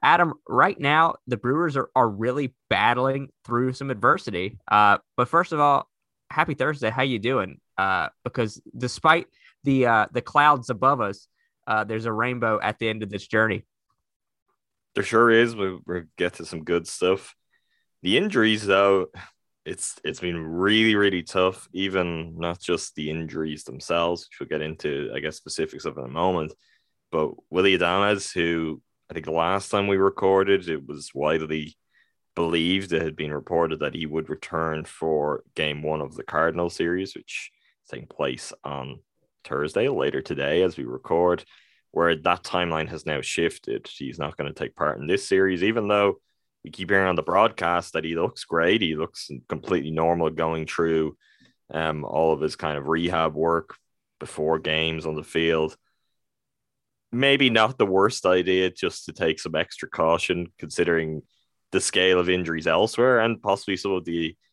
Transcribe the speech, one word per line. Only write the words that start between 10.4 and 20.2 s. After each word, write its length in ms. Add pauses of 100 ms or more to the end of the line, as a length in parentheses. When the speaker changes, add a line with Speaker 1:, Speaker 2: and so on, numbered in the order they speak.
Speaker 1:
above 300
us, 300 (360)
uh, 200
there's 180
a 80
rainbow 500
at 160
the 120
end 140
of 60
this 160
journey. 380 (1300)
Speaker 2:
There 100
sure 260
is. 240
We'll, 320
we'll 160 (140)
get 160
to 120
some 200
good 240
stuff. 460 (680)
The 160
injuries, 480
though, 420 (560)
it's, 400
it's 160
been 240